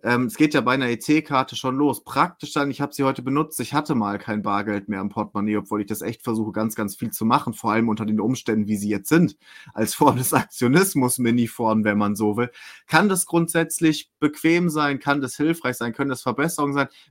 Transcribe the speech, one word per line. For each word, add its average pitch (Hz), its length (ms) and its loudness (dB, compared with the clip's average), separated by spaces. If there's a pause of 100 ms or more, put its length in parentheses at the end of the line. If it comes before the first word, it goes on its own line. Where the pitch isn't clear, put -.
ähm, 123 260 2
es 110 100 -8
geht 151 180 4
ja 143 60 4
bei 123 140 2
einer 131 160 0
E 117 100 -2
C-Karte 147 560 0
schon 127 180 -2
los. 139 300 0
Praktisch - 480 -2
dann, 143 180 0
ich 131 100 -8
hab 143 140 -4
sie 139 80 -2
heute 131 180 0
benutzt, 139 380 -2
ich 127 160 -6
hatte 151 220 0
mal 101 240 0
kein 107 220 -6
Bargeld 104 460 -2
mehr 98 120 -4
im 101 80 -4
Portemonnaie, 107 480 -2
obwohl 104 240 -2
ich 101 80 -6
das 107 140 -6
echt 113 200 -8
versuche, 110 300 -2
ganz, 110 240 -4
ganz 104 180 -6
viel 113 160 -6
zu - 140 -6
machen, 117 280 2
vor 110 200 -4
allem 113 160 2
unter 107 180 -2
den 107 140 0
Umständen, 107 480 -2
wie 107 80 0
sie 104 120 -4
jetzt 101 200 -4
sind, 165 280 4 (380)
als 110 200 -2
Form 135 220 6
des 127 160 -2
Aktionismus-Mini-Form, 123 1500 2
wenn 104 160 2
man 104 160 2
so 104 220 0
will. 120 160 -2 (340)
Kann 175 220 4
das 190 180 0
grundsätzlich 165 920 0
bequem 165 480 2
sein? 147 320 -2
Kann 143 200 0
das 131 160 -6
hilfreich 151 400 -2
sein? 117 160 -4
Können 139 180 -2
das 127 120 -6
Verbesserungen 143 520 -2
sein? 139 120 0 (240)